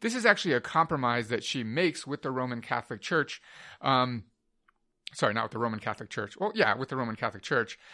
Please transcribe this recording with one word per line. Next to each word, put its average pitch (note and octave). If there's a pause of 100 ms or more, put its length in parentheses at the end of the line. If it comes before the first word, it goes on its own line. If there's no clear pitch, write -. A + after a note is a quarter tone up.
This A3+
is A#3+
actually F#3+
a A#2+
compromise B2
that A2+
she C3
makes C#3+
with C#3
the C#3
Roman B2+
Catholic A#2
Church. - (400)
Um, B2+ (880)
sorry, A2
not A2+
with A2
the A2+
Roman A2+
Catholic G#2+
Church. G#2
Well, G3+
yeah, A2
with B2+
the C3
Roman A2+
Catholic A2
Church A#2+ (160)